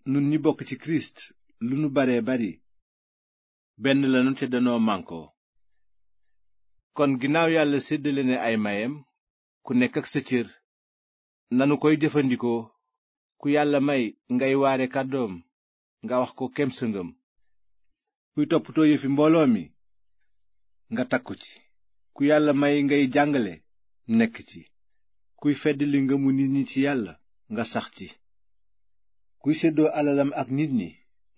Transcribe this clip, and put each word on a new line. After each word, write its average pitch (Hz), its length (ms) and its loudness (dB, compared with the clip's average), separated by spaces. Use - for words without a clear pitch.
nun 139 220 0
ñi 151 100 0
bokk 147 260 0
ci 135 140 -10
Kirist, 147 380 -6
lu 123 160 -4
nu 151 140 -2
baree 127 320 2
bari, 113 300 -4
benn 135 280 2
lanu 131 280 2
te 135 120 -6
danoo 123 320 0
mànkoo. 92 480 -2
Kon 143 220 2
ginnaaw 151 320 0
Yàlla 147 300 2
séddale 143 440 -4
na 127 160 0
ay 113 160 0
mayam, 107 380 -2
ku - 80 -10
nekk 123 220 2
ak 143 100 -4
sa - 140 -6
cër, 123 260 -4
nanu 135 260 2
koy 156 180 2
jëfandikoo. 123 640 -2
Ku - 100 -8
Yàlla 147 320 2
may 139 220 0
ngay 135 260 0
waare 135 340 2
kàddoom, 131 440 -4
nga 117 140 -4
wax 127 140 -2
ko - 160 -10
kem 139 240 -4
sa 127 140 -6
ngëm. 92 240 -6
Kuy 147 100 0
toppatoo 156 400 2
yëfi 139 220 2
mbooloo 151 380 4
mi, 107 160 2
nga 120 140 -4
takku - 300 -4
ci. - 180 -20
Ku - 80 -8
Yàlla 151 280 4
may 143 300 2
ngay 143 300 2
jàngale, 135 420 0
nekk 113 280 2
ci. - 140 -20
Kuy 147 180 0
feddali 143 460 0
ngëmu 135 300 0
nit 135 200 0
ñi 139 160 0
ci 135 140 -6
Yàlla, 131 320 -2
nga 110 140 -4
sax - 300 -6
ci. 92 120 -14
Kuy 151 100 2
séddoo 156 340 2
alalam 143 460 0
ak 131 160 -6
nit 143 200 -2
ñi, 104 200 -2